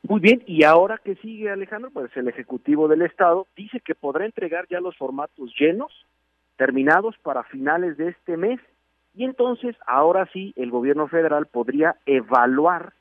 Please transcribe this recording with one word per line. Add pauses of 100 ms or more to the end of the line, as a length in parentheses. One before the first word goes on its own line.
Muy
bien,
¿y
ahora
qué
sigue,
Alejandro?
Pues
el
Ejecutivo
del
Estado (120)
dice
que
podrá
entregar
ya
los
formatos
llenos, (640)
terminados
para
finales
de
este
mes, (540)
y
entonces, (100)
ahora
sí,
el
gobierno
federal
podría
evaluar